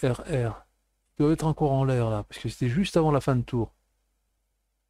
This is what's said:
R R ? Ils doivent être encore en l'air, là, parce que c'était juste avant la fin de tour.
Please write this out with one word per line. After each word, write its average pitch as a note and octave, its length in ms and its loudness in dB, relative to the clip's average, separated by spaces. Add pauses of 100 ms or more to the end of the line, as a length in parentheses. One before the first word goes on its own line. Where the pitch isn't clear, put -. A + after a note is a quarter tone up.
R B2+ 200 -2
R ? B2+ 440 -4 (480)
Ils - 60 -4
doivent D3 140 4
être D#3 120 -2
encore D3+ 280 0
en C3+ 100 2
l'air, B2 260 2
là, G#2 140 -2
parce - 160 -18
que A#2 100 -6
c'était B2 200 -2
juste F3 280 0
avant D#3 140 4
la C#3 100 2
fin C3+ 140 2
de B2 60 2
tour. A#2 320 -4 (1160)